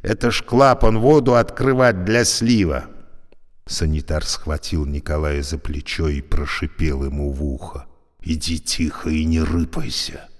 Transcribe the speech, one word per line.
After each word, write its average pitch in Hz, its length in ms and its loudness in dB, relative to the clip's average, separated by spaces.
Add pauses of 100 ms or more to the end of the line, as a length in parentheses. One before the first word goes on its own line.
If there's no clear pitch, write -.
Это 101 300 -2
ж - 100 -2
клапан 120 560 6
воду 127 380 6
открывать 120 720 2
для 117 180 2
слива!" 101 640 2 (800)
Санитар 78 580 -2
схватил 76 640 -4
Николая 73 560 -4
за 69 160 -6
плечо 73 480 -4
и 71 140 -2
прошипел 73 840 -2
ему 71 260 -4
в 69 120 -6
ухо: 69 420 -8 (380)
"Иди 78 340 -2
тихо 80 540 -4
и 78 140 0
не 80 160 2
рыпайся!" - 800 -4 (180)